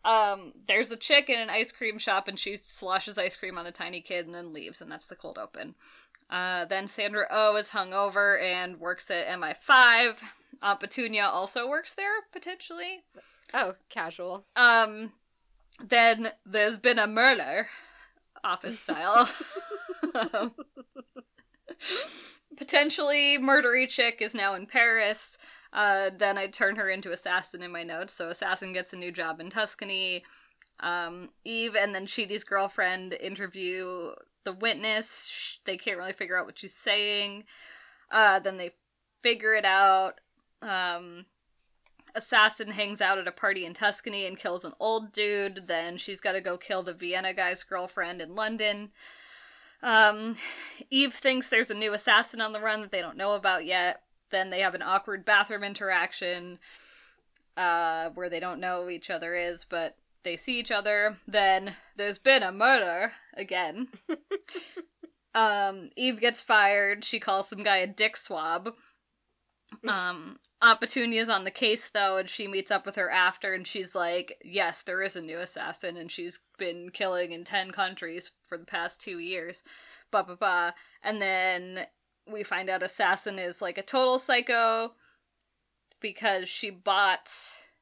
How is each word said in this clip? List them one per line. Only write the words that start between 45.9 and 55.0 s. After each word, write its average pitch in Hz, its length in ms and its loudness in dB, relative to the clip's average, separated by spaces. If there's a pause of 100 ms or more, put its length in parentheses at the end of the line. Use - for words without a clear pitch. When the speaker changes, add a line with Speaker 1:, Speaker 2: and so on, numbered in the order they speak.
Speaker 1:
she's 190 240 -8
gotta 190 200 0
go 180 160 -4
kill 185 260 -4
the 180 100 -8
Vienna 185 400 -4
guy's 185 300 -2
girlfriend 180 580 -6
in 165 140 -12
London. 214 560 -2 (920)
Um, 220 520 6 (540)
Eve 269 240 4
thinks 254 360 0
there's 233 200 2
a 214 60 -6
new 214 180 -2
assassin 226 480 2
on 220 120 -4
the 214 80 -8
run 214 200 0
that 202 100 -14
they 185 100 -2
don't 175 160 -10
know 202 180 0
about 185 300 0
yet. 180 360 0 (300)
Then 190 180 0
they 185 120 -2
have 185 120 0
an 180 80 -6
awkward 196 440 -2